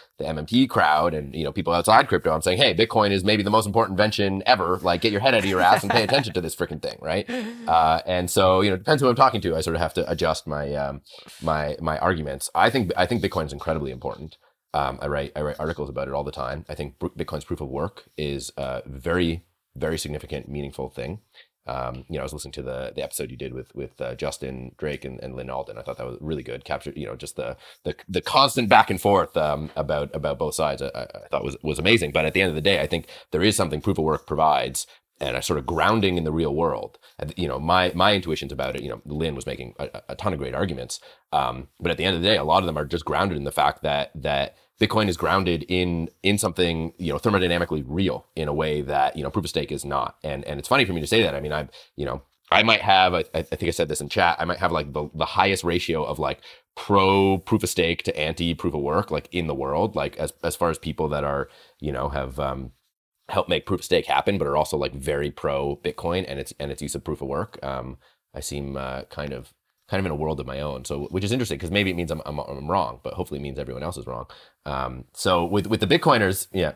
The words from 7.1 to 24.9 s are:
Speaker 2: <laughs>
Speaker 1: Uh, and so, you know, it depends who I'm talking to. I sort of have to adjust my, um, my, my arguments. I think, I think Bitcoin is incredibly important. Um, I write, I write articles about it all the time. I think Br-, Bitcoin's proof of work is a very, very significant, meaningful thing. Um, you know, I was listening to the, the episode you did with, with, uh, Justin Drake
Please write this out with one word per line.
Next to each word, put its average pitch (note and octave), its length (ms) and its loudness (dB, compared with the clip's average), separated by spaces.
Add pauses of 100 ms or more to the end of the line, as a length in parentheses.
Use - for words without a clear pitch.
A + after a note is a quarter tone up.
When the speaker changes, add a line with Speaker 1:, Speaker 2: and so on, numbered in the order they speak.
Speaker 2:
<laughs> B3 120 -4 (260)
Speaker 1:
Uh, E2 380 4
and F2+ 260 0
so, F#2 300 6
you G2+ 80 4
know, F#2+ 60 2
it F2+ 60 -2
depends D3+ 200 2
who C3 80 4
I'm A#2+ 60 4
talking A#2+ 260 4
to. E2+ 160 0
I E2 40 0
sort E2 160 0
of D#2+ 40 -2
have E2 140 0
to E2+ 160 -2
adjust D#2+ 360 0
my, D2 280 -4
um, C#2+ 260 -4 (400)
my, D2+ 400 -2
my D#2 180 -2
arguments. D#2 560 -2
I G2 160 6
think, A2+ 260 0
I - 100 4
think A2+ 160 0
Bitcoin F2 240 0
is C#2+ 60 -10
incredibly C#2+ 400 -4
important. C2+ 440 -8 (380)
Um, C2+ 260 -2
I C#2+ 60 -6
write, C#2+ 300 -2
I D2+ 60 -2
write D2 180 -4
articles D#2 280 -4
about C2+ 200 -6
it C2+ 60 -4
all C#2+ 100 -2
the C#2 80 -6
time. C#2+ 360 -6
I D2+ 60 -10
think D2 240 -8
Br-, F2 80 -4
Bitcoin's D#2 380 -6
proof - 160 -6
of C#2+ 80 -6
work - 360 -6 (120)
is C#2+ 400 -4
a C2 280 -6
very, E2 600 -2 (320)
very D#2 200 -2
significant, D2 520 -8
meaningful C#2 420 -8
thing. D2 300 -8 (460)
Um, B1+ 420 -8
you D#2+ 80 -6
know, C#2 40 -4
I - 40 -6
was C2 80 -8
listening D2+ 200 -12
to D2 100 -10
the, B1+ 340 -8
the D2 80 -4
episode C#2 260 -8
you B1+ 60 -14
did B1+ 180 -10
with, B1+ 220 -12
with, C2+ 240 -12
uh, B1 160 -6
Justin C2 600 -8
Drake C#2+ 280 -6